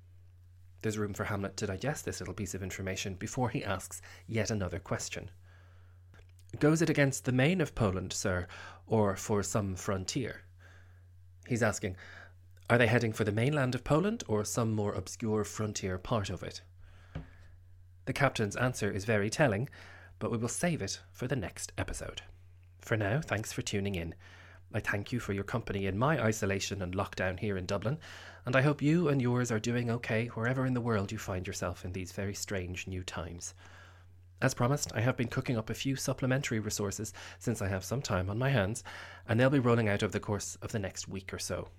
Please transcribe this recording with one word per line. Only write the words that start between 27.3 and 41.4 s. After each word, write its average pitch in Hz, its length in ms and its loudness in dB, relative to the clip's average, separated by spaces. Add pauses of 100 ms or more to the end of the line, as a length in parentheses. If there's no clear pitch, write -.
here 104 160 0
in 90 120 -4
Dublin, 101 320 0 (460)
and 123 100 2
I 131 60 8
hope 147 200 4
you 156 280 6
and 139 120 4
yours 123 300 2
are 110 80 2
doing 120 320 0
okay 117 380 0
wherever 127 360 0
in 127 80 2
the 123 80 2
world 107 300 2
you 110 80 -4
find 92 260 -4
yourself 90 400 -4
in 90 80 -4
these 92 180 -6
very 101 220 -4
strange 90 540 -4
new 92 160 -4
times. 85 500 -8 (880)
As 131 140 2
promised, 127 380 2
I - 80 0
have 123 140 4
been 117 140 0
cooking 127 260 0
up 110 140 -2
a 113 60 -4
few 135 200 0
supplementary 131 640 0
resources 104 540 -2 (260)
since 113 220 -2
I 101 60 0
have 95 180 0
some 123 160 -2
time 92 280 0
on 104 100 0
my 131 100 2
hands, 110 340 2 (440)
and 110 120 4
they'll 131 120 8
be 143 80 6
rolling 117 280 6
out 101 140 4
over 101 100 2
the 104 80 0
course - 440 -2
of - 80 -8
the 117 80 0
next - 280 -6
week 95 240 -8
or 92 80 -4
so. - 400 -4